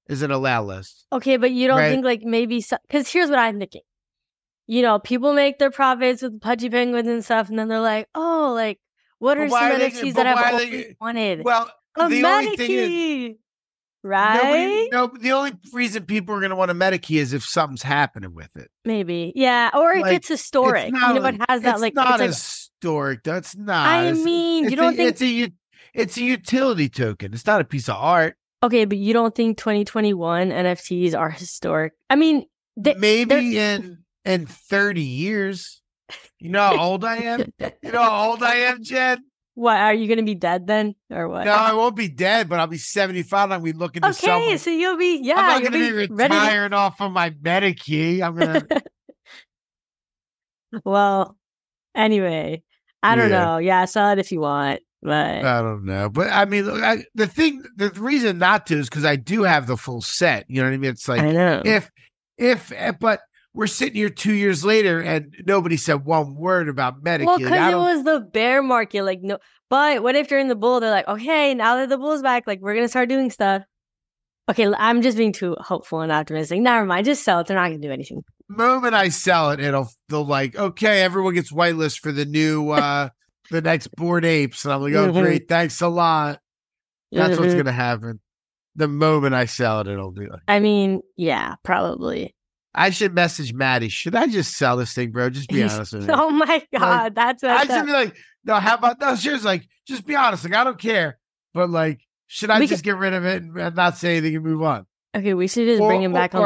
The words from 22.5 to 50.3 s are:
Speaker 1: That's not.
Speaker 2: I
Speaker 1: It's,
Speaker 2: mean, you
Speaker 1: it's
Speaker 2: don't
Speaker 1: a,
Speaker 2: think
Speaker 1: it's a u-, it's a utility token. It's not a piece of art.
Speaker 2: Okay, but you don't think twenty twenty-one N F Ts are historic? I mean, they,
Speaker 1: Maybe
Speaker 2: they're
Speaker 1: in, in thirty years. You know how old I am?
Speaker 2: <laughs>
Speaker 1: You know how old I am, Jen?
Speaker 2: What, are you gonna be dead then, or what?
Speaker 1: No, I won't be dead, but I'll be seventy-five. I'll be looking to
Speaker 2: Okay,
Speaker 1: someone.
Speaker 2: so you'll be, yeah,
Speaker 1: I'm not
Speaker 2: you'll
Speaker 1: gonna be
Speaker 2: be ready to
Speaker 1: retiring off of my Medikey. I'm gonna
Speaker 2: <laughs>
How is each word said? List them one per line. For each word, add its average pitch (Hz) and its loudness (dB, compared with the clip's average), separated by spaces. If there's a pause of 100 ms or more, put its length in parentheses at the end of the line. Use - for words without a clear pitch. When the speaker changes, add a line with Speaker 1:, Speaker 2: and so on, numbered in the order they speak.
Speaker 1:
That's 175 -6
not. 196 -2
Speaker 2:
I 339 2
Speaker 1:
It's, 320 0
Speaker 2:
mean, 339 0
you - 2
Speaker 1:
it's 269 -2
Speaker 2:
don't 339 4
Speaker 1:
a, - -4
Speaker 2:
think 240 2
Speaker 1:
it's - -6
a 254 0
u-, 233 -2 (420)
it's 214 -4
a 240 -4
utility 240 0
token. 107 -6
It's 120 -12
not 208 4
a 151 -2
piece 131 -6
of 104 -4
art. 160 2 (260)
Speaker 2:
Okay, 233 4
but 202 -2
you 202 0
don't 226 2
think 226 0
twenty 208 0
twenty-one 185 0
N 180 0
F 180 -2
Ts 175 0
are 156 -2
historic? 160 -6 (180)
I 269 4
mean, 302 4 (300)
they, 196 2
Speaker 1:
Maybe 233 2
Speaker 2:
they're 208 0
Speaker 1:
in, 180 -12 (260)
in 185 -2
thirty 196 -2
years. 190 -6 (600)
You 170 -12
know 202 0
how 196 4
old 185 -2
I 226 -4
am? 233 -4
Speaker 2:
<laughs> - -10
Speaker 1:
You 233 -10
know 240 2
how 214 2
old 233 -4
I 240 2
am, 247 0
Jen? 254 -2 (360)
Speaker 2:
What, 233 2
are 214 4
you 220 -2
gonna 226 0
be 214 -2
dead 175 -2
then, 214 0 (160)
or 170 -6
what? 180 -6
Speaker 1:
No, 208 2
I 220 4
won't 226 2
be 214 -4
dead, 185 0
but 170 -2
I'll 165 2
be 160 -10
seventy-five. 196 -2
I'll 185 -4
be 165 -4
looking 170 -6
to 381 4
Speaker 2:
Okay, 370 -2
Speaker 1:
someone. 440 2
Speaker 2:
so 349 -4
you'll 339 0
be, 349 0
yeah, 262 0
Speaker 1:
I'm 392 4
not 277 2
Speaker 2:
you'll 247 -2
Speaker 1:
gonna 311 2
be 240 0 (160)
Speaker 2:
be 208 -12
ready 220 2
to 202 4
Speaker 1:
retiring 208 2
off 202 0
of 196 -4
my 175 0
Medikey. 165 -2
I'm 170 -4
gonna 320 2
Speaker 2:
<laughs> 294 0 (2000)